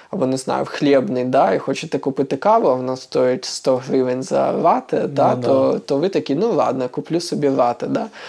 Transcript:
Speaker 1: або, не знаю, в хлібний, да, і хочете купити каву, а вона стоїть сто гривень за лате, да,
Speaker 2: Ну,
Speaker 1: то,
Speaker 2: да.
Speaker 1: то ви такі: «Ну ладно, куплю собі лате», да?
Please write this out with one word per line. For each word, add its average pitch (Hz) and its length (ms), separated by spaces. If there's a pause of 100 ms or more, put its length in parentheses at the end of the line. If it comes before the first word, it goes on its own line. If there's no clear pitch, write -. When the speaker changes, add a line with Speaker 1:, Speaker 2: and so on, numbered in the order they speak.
(100)
Speaker 1:
або, 127 160
не 131 100
знаю, 131 280
в 131 40
хлібний, 127 560
да, 143 300
і 131 40
хочете 135 400
купити 135 380
каву, 214 320
а 127 60
вона 127 220
стоїть 127 480
сто - 320
гривень 131 460
за 135 300
лате, 165 540
да, 143 300
Speaker 2:
Ну, 127 60
Speaker 1:
то, 135 300
Speaker 2:
да. - 60
Speaker 1:
то 147 200
ви 175 100
такі: 147 260
«Ну 214 180
ладно, 127 360
куплю 160 320
собі 143 280
лате», 131 380
да? 139 200 (220)